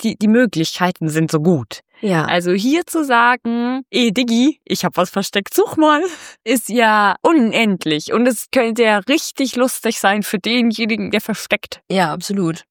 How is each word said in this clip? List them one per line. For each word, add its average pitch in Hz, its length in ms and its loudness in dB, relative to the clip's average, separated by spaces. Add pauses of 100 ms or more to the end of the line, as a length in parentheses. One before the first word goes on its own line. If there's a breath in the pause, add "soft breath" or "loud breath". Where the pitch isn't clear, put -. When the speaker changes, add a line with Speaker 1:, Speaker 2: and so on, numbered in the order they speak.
Speaker 1:
die, 220 160 -2
die 208 100 2
Möglichkeiten 185 800 2
sind 156 220 0
so 156 80 0
gut. 151 400 0 (240 soft breath)
Speaker 2:
Ja. 175 220 0
Speaker 1:
Also 175 260 0
hier 262 360 0
zu 320 180 -2
sagen, 240 840 0
„Ey, 240 200 2
Diggi, 240 540 2
ich - 200 -4
hab 170 120 -2
was 180 140 0
versteckt, 196 420 -4
such - 240 0
mal“, 302 240 4 (420 loud breath)
ist 233 240 -2
ja 214 540 2
unendlich. 214 920 2
Und 220 160 2
es 254 240 -2
könnte 233 300 0
ja 214 160 4 (100)
richtig - 480 -2
lustig 240 440 -2
sein 208 240 0
für - 160 -4
denjenigen, 226 720 -2
der 208 100 0
versteckt. - 600 -6 (100)
Speaker 2:
Ja, 175 200 0
absolut. 175 600 -4